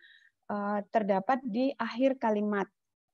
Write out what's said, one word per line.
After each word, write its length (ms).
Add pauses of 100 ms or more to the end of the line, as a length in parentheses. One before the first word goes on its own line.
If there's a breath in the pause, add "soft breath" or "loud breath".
(500 soft breath)
eh, 320 (120)
terdapat 520
di 320
akhir 440
kalimat, 480 (420)